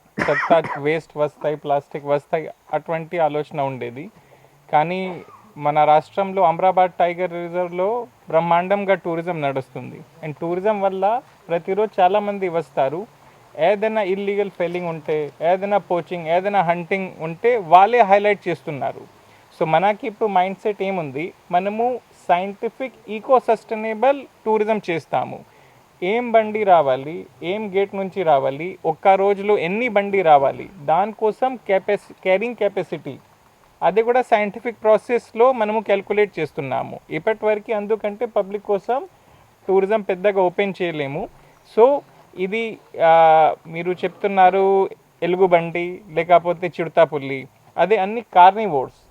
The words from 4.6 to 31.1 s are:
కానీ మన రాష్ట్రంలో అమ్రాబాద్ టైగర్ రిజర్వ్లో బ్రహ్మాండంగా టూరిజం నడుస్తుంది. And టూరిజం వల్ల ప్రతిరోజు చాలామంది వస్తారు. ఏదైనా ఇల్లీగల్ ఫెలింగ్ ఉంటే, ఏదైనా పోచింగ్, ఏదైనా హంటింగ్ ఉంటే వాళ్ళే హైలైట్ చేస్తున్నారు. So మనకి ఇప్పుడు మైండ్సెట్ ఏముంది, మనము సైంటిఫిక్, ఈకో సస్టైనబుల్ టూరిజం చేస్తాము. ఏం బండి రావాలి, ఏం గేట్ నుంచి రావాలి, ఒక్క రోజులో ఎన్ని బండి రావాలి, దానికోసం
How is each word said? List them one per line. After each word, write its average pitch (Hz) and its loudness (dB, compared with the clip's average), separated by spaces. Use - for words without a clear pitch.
కానీ 175 -2
మన 147 2
రాష్ట్రంలో 190 2
అమ్రాబాద్ 185 2
టైగర్ 175 -2
రిజర్వ్లో 180 -4
బ్రహ్మాండంగా 180 2
టూరిజం 170 -4
నడుస్తుంది. 135 -6
And 151 -12
టూరిజం 185 -2
వల్ల 196 0
ప్రతిరోజు 190 -2
చాలామంది 202 0
వస్తారు. 160 -4
ఏదైనా 214 0
ఇల్లీగల్ 202 -2
ఫెలింగ్ 175 -6
ఉంటే, 151 -4
ఏదైనా 190 0
పోచింగ్, 175 -6
ఏదైనా 190 0
హంటింగ్ 175 -4
ఉంటే 170 -2
వాళ్ళే 202 6
హైలైట్ 202 2
చేస్తున్నారు. 135 -8
So 175 0
మనకి 190 2
ఇప్పుడు 214 -4
మైండ్సెట్ 190 -2
ఏముంది, 170 -6
మనము 214 -2
సైంటిఫిక్, 202 -4
ఈకో 220 0
సస్టైనబుల్ 220 -2
టూరిజం 214 0
చేస్తాము. 131 -4
ఏం 233 -2
బండి 214 2
రావాలి, 156 2
ఏం 202 -6
గేట్ 196 -2
నుంచి 196 -6
రావాలి, 147 0
ఒక్క 160 -2
రోజులో 196 2
ఎన్ని 196 -2
బండి 202 0
రావాలి, 135 4
దానికోసం 214 -2